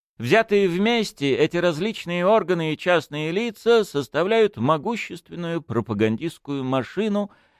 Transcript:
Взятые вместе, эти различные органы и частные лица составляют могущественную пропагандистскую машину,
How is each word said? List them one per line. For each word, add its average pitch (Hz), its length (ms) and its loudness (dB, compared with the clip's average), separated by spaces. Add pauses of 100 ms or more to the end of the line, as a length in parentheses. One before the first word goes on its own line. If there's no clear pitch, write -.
(200)
Взятые 202 500 2
вместе, 196 640 0
эти 156 240 2
различные 175 680 -2
органы 175 480 2
и 147 60 -4
частные 156 540 -2
лица 226 520 2
составляют 185 760 0
могущественную 165 1080 -4
пропагандистскую 113 1000 -2
машину, 196 680 -2 (280)